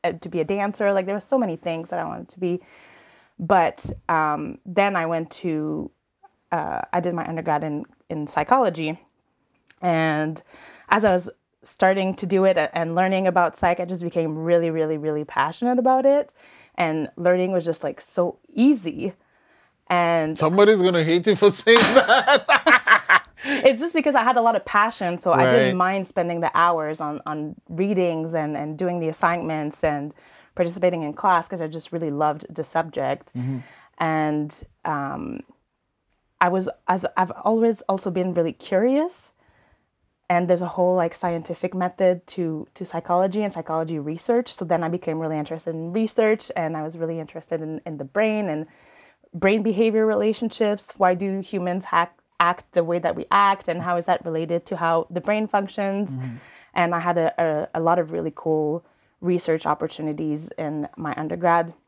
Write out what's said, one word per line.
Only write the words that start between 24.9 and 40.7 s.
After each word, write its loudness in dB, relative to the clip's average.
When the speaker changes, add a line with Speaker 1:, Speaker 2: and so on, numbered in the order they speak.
Speaker 1:
so 0
I 6
didn't 6
Speaker 2:
Right. 0
Speaker 1:
mind 0
spending -2
the 0
hours 2
on, -6
on -8
readings -2
and, -4
and -8
doing -4
the -4
assignments -2
and -4
participating 0
in -6
class, 2
'cause -8
I -4
just -12
really -4
loved -2
the -8
subject. -4
Speaker 2:
Mm-hmm. -4
Speaker 1:
And, -2
um, -6
I 4
was, 0
as 0
I've 0
always 2
also -2
been -2
really 0
curious, 0
and 2
there's 4
a -4
whole, 2